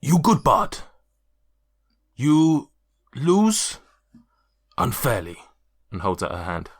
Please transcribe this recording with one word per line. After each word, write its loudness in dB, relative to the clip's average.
You 2
good 2
bard. 0
You 2
lose 0
unfairly, -4
and -10
holds -2
out -4
her -8
hand. -8